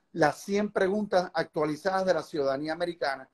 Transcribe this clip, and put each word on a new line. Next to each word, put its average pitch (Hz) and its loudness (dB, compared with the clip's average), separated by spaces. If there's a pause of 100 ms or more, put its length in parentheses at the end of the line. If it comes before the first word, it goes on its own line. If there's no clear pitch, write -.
(120)
las 151 2
cien 208 -2
preguntas 196 2
actualizadas 165 -2
de 180 4
la 156 -2
ciudadanía 143 -2
americana. 160 -4